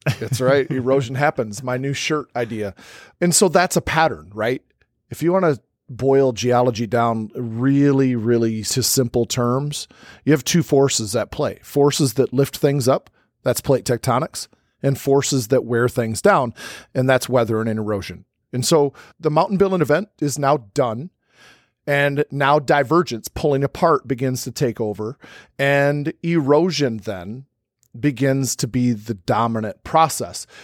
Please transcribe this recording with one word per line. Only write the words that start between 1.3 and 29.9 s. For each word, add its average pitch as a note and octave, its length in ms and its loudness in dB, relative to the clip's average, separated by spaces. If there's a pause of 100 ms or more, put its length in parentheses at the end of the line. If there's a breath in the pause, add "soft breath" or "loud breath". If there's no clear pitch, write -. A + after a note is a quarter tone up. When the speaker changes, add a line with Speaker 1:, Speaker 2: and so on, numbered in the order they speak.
Speaker 2:
My B2+ 140 -4
new C3+ 160 -4
shirt D3+ 420 -4
idea. G#2+ 400 -6 (460 loud breath)
And F3 120 2
so F#3 160 4
that's F3+ 280 2
a F3 40 4
pattern, G#2 540 -2
right? A2 280 -2 (480)
If - 120 -10
you E3 100 2
wanna F3+ 260 2 (300)
boil C3+ 440 2
geology A#2+ 540 0
down A2+ 500 0
really, C3+ 800 2
really A2+ 480 0
to B2 180 -2
simple A#2+ 440 0
terms, C3 600 -4 (380 loud breath)
you C#3+ 80 4
have D3 100 2
two E3+ 220 2
forces C3+ 500 2
at G#2+ 160 -2
play. B2 320 -4
Forces C#3+ 520 2
that B2+ 180 0
lift C3+ 240 0
things C#3 320 2
up, D3 200 0 (360)
that's B2+ 160 0
plate B2 240 0
tectonics, B2 640 -2 (340)
and C#3 160 0
forces C3+ 500 0
that B2+ 160 2
wear A#2+ 240 0
things A2+ 340 -4
down, D3+ 320 2 (400 loud breath)
and C3 140 0
that's C3 200 0
weather A#2 320 0
and A2+ 80 -2
erosion. G#2 560 -6 (280)
And B2 140 -4
so C#3+ 280 2 (260 loud breath)
the D#3 100 -2
mountain F3+ 280 0
building F#3+ 240 2
event D3 260 0 (120)
is C#3+ 180 -2
now C#3+ 180 2 (180)
done, B2+ 360 -2 (760 soft breath)
and C#3+ 440 0
now C#3 280 2
divergence, C#3+ 720 0
pulling C#3 340 0
apart, D3 460 0
begins B2+ 360 -4
to B2+ 60 -8
take A#2 300 -2
over, G#2+ 380 -6 (400 loud breath)
and C#3+ 540 0 (100)
erosion D3 760 2
then G2+ 460 -10 (540)
begins C3+ 580 -2
to - 100 -4
be B2 260 0
the G#2+ 220 -6
dominant A3 680 -4
process. D3 600 -2 (180 loud breath)